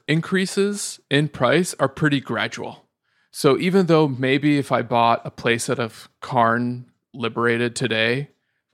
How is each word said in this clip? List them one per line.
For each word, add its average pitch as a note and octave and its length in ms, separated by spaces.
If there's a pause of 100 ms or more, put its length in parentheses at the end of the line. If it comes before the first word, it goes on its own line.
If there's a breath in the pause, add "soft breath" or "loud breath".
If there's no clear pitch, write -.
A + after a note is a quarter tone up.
increases F#3+ 920 (100)
in D3 180
price C#3 520
are C#3 80
pretty C#3+ 320
gradual. - 640 (500)
So C3+ 240
even F3+ 280
though D#3 200
maybe C3+ 520
if C3 120
I A#2+ 120
bought A#2 420
a - 60
playset A#2 480
of - 320 (100)
Karn A#2+ 640 (300)
Liberated A#2 600
today, A#2 540 (460)